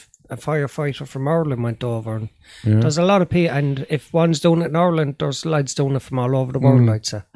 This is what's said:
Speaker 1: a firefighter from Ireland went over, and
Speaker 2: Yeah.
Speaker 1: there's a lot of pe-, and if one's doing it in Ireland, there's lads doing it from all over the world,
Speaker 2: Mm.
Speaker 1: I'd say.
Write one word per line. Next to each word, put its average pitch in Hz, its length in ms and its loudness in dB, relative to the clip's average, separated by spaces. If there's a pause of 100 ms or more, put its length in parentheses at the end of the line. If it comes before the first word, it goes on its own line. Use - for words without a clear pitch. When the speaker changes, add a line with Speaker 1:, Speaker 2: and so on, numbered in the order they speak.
(320)
Speaker 1:
a 117 60 -8
firefighter 143 680 -4
from 135 200 -6
Ireland 151 360 0
went 117 200 -4
over, 113 320 -6
and 110 140 -8 (340)
Speaker 2:
Yeah. 107 160 4
Speaker 1:
there's 147 180 2
a 170 80 2
lot 196 160 4
of 170 80 0
pe-, 175 180 2
and 139 420 -2
if - 220 -4
one's 165 280 2
doing 170 240 2
it 165 60 -4
in 143 60 -4
Ireland, 165 440 0
there's 143 260 -4
lads 147 300 -2
doing 139 200 0
it 127 60 -2
from - 160 -6
all 127 180 0
over 131 160 -2
the 131 80 -4
world, 127 220 6
Speaker 2:
Mm. 117 120 4
Speaker 1:
I'd 107 120 -4
say. 104 160 -6 (140)